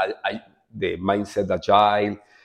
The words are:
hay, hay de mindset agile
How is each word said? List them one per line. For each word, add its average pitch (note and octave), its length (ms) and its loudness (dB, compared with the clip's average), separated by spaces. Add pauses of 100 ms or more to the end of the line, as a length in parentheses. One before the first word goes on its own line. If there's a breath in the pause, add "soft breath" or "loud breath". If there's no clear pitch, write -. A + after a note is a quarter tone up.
hay, - 120 -2 (100)
hay G#3+ 180 -6 (260)
de F2+ 320 -4
mindset G2 520 -2
agile G#2 680 2 (260 soft breath)